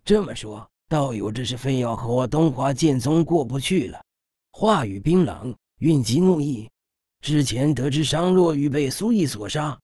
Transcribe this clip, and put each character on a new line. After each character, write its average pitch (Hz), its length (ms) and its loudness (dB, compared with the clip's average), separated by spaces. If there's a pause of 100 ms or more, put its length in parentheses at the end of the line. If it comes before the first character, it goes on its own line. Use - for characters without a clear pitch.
：“这 208 160 4
么 139 140 -8
说， 107 340 -14 (200)
道 139 260 -2
友 104 160 -4
这 120 140 -6
是 117 120 -6
非 131 220 -2
要 117 160 -2
和 117 180 -6
我 127 140 0
东 156 240 2
华 135 240 -2
剑 139 240 4
宗 151 260 2
过 160 200 0
不 127 160 -4
去 156 260 0
了？” 82 140 -14 (500)
话 202 340 0
语 98 140 -8
冰 165 260 4
冷， 104 300 -6 (240)
蕴 151 240 2
集 113 160 0
怒 180 220 4
意。 127 280 -6 (520)
之 147 220 0
前 135 320 0
得 127 160 -2
知 147 140 0
商 165 280 0
若 175 220 4
玉 143 140 0
被 143 200 0
苏 208 240 -2
毅 202 140 2
所 104 220 -8
杀， 151 360 -4